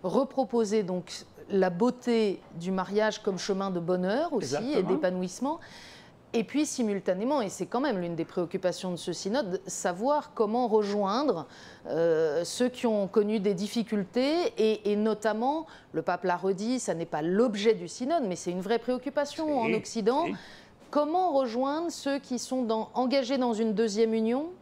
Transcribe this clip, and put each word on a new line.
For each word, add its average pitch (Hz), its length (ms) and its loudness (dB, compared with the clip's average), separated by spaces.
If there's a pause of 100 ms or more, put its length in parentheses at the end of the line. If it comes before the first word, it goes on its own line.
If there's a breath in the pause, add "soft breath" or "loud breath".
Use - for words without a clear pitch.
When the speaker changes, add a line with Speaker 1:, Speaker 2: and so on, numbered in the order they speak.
Speaker 1:
Reproposer 220 800 2
donc 180 300 -6 (400)
la 190 180 4
beauté 226 720 2 (180)
du 175 120 -4
mariage 202 500 0
comme 190 160 0
chemin 190 320 -2
de 180 100 -2
bonheur 185 540 0
aussi 151 220 -2
Speaker 2:
Exactement. 240 240 0
Speaker 1:
et 185 40 2
d'épanouissement. 185 760 0 (760 loud breath)
Et 226 120 0
puis 294 200 0
simultanément, 214 760 0
et 196 80 -2
c'est 175 160 -6
quand 233 160 -2
même 262 180 0
l'une 170 160 -4
des 165 80 -2
préoccupations 180 680 -2
de 175 40 -2
ce 175 160 -6
synode, 196 560 -2
savoir 214 680 -2
comment 226 360 2
rejoindre, 208 760 2 (420 loud breath)
euh, 160 580 2
ceux - 240 0
qui 247 180 -2
ont 202 220 2
connu 214 320 2
des 202 120 2
difficultés 220 1040 0
et, 214 360 2
et - 20 2
notamment, 220 720 0 (240 loud breath)
le 156 100 -2
pape 175 220 -2
l'a 180 140 2
redit, 196 420 0
ça 202 140 -2
n'est 165 120 -2
pas 160 160 -4
l'objet 202 520 4
du 175 160 -4
synode, 285 360 -2
mais 180 120 -2
c'est - 140 -6
une 180 100 -4
vraie 208 180 0
préoccupation 285 680 -4
Speaker 2:
Si, 302 80 0
Speaker 1:
en 226 240 2
Occident. 233 500 0
Speaker 2:
si. - 80 -4 (540 loud breath)
Speaker 1:
Comment 320 440 2
rejoindre 269 580 0
ceux 277 280 -4
qui 247 200 -6
sont 262 240 -2
dans, 220 300 -2
engagés 254 440 2
dans 247 160 2
une 220 200 2
deuxième 220 400 2
union 233 380 0 (100)